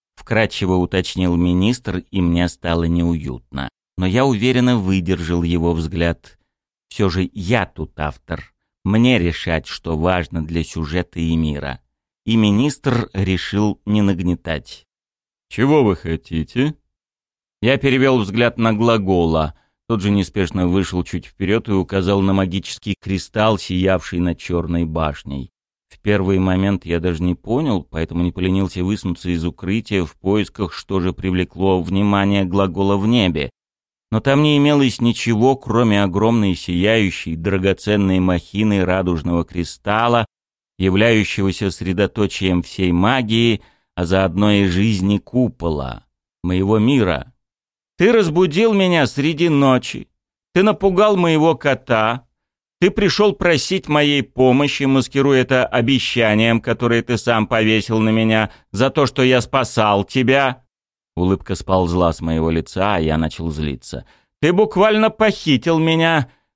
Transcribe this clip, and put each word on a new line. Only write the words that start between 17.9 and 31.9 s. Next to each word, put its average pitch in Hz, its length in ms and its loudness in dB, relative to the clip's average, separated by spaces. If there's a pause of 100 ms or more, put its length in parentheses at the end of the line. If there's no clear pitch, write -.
взгляд 110 400 -2
на 113 160 0
Глагола. 92 800 0 (340)
Тот 107 140 -2
же 101 80 0
неспешно 92 580 -2
вышел 90 340 0
чуть 85 220 -8
вперед 101 440 -4
и 107 40 -2
указал 98 480 0
на 98 140 2
магический 95 680 -4
кристалл, 107 560 -2
сиявший 92 640 -2
над 87 200 -2
черной 85 460 -4
башней. 73 680 -6 (380)
В - 120 -20
первый 98 380 0
момент 95 460 0
я 82 160 -2
даже 85 220 -2
не 90 120 0
понял, 120 500 -2
поэтому 80 380 -4
не 87 100 0
поленился 92 520 -2
высунуться 92 460 -4
из 85 160 -2
укрытия 95 580 -4
в 80 120 -12
поисках, 98 580 -4
что - 260 -6
же 90 140 -2
привлекло 92 680 -2
внимание 101 640 0